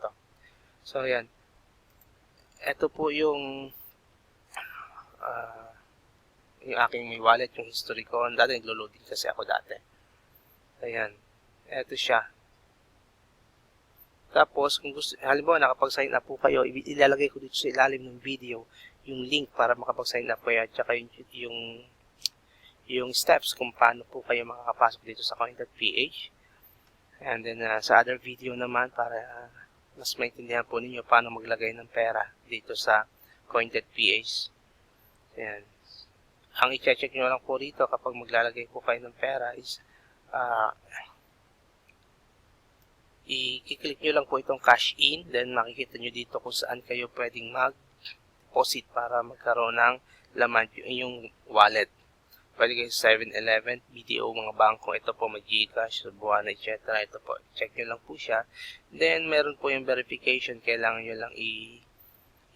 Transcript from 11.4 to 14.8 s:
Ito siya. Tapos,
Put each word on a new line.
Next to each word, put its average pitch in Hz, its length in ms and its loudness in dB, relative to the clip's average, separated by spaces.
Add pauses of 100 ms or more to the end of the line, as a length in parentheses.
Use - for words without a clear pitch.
Ito 135 240 -8
siya. 117 300 2 (2000)
Tapos, 147 480 4